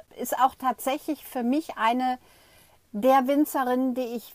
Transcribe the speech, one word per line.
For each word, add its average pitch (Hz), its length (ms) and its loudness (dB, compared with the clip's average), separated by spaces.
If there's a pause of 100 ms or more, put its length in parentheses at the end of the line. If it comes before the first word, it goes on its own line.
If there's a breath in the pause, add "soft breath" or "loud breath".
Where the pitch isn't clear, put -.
(200)
ist - 200 -4
auch 247 160 2
tatsächlich 262 680 -4
für 247 200 -6
mich 277 320 -2
eine 254 420 0 (720 soft breath)
der 262 340 4
Winzerinnen, 262 640 0
die 247 240 -6
ich - 180 -14